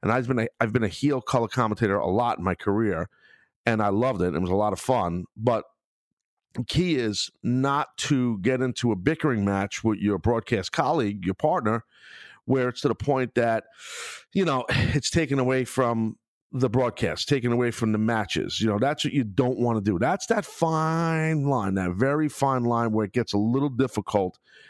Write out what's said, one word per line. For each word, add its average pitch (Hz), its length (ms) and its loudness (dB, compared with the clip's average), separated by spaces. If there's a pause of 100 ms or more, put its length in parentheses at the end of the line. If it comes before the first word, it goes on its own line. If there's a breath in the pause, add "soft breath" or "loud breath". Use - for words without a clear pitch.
and 104 100 0
I've 123 160 0
been 127 120 0
a, 113 80 0 (120)
I've 113 140 0
been 120 100 2
a 101 60 0
heel 139 320 0
color 117 260 0
commentator 107 480 2
a 95 140 0
lot 117 280 2
in 87 60 -8
my 90 120 0
career, 101 520 0 (580 soft breath)
and 110 160 2
I 104 60 2
loved 104 340 0
it. 87 140 0
It 82 60 0
was 90 80 -2
a 92 60 2
lot 104 180 0
of 92 80 -6
fun. 90 420 0 (140)
But 113 260 0 (920)
the 123 100 -6
key 175 300 0
is 110 360 -2 (100)
not 135 580 0
to 123 400 0
get 123 220 0
into 123 300 0
a 104 60 0
bickering 120 480 0
match 101 400 -2
with 107 140 2
your 101 180 0
broadcast 110 560 -2
colleague, 117 520 0
your 95 100 0
partner, 120 500 0 (580 loud breath)
where 127 240 0
it's 123 140 -6
to 143 80 2
the 110 60 2
point 131 400 -2
that, 113 280 2 (720 loud breath)
you 190 100 2
know, 139 220 0
<sighs> - 40 -6
it's - 400 0
taken 139 300 0
away 131 240 2
from 113 540 0 (340)
the 127 180 2
broadcast, 110 580 0
taken 123 240 0
away 120 200 2
from 110 220 0
the 107 40 2
matches. 110 640 -2
You 110 60 2
know, 104 100 2
that's 135 280 0
what 143 80 -2
you 139 100 2
don't 120 340 0
wanna 113 240 0
do. 98 160 0
That's 143 300 0
that 214 180 0
fine 160 1000 0
line, 107 300 0
that 90 180 0
very 139 340 0
fine 131 380 0
line 117 260 2
where 107 140 2
it 95 80 -12
gets 120 180 0
a 101 60 0
little 123 320 2
difficult 107 680 -2 (320 loud breath)